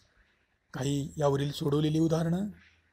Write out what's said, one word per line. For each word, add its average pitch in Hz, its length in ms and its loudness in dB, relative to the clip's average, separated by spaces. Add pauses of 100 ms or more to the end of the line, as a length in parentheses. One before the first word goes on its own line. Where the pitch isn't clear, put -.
(720)
काही 139 440 -2
यावरील 143 340 2
सोडवलेली 151 480 0
उदाहरणं, 165 480 0 (460)